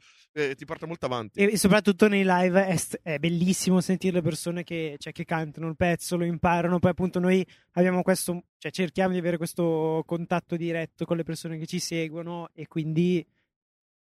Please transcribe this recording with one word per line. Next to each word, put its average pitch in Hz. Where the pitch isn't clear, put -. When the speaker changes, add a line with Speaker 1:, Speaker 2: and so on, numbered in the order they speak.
Speaker 1:
eh, 143
ti 151
porta 160
molto 165
avanti. 120
Speaker 2:
E, 202
e 196
soprattutto 208
nei 196
live 185
è 180
st-, -
è 156
bellissimo 180
sentire 185
le 180
persone 170
che, 160
cioè, 156
che 170
cantano 160
il 160
pezzo, 175
lo 170
imparano, 175
poi 180
appunto 180
noi 185
abbiamo 180
questo, 175
cioè, 151
cerchiamo 185
di 180
avere 170
questo 160
contatto 170
diretto 165
con 170
le 165
persone 160
che 160
ci 175
seguono 165
e 160
quindi, 165